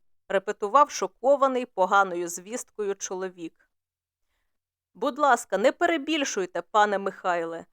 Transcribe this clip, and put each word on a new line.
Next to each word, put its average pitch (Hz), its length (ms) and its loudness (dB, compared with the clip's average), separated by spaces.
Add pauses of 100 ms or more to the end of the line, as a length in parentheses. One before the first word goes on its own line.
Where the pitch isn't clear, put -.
(280)
репетував 208 600 2
шокований 254 760 0
поганою 180 600 0
звісткою 196 680 -8
чоловік. 185 760 -12 (1200)
"Будь 247 240 -4
ласка, 247 400 2
не 247 140 4
перебільшуйте, 294 920 -2
пане 208 360 2
Михайле. 175 720 -6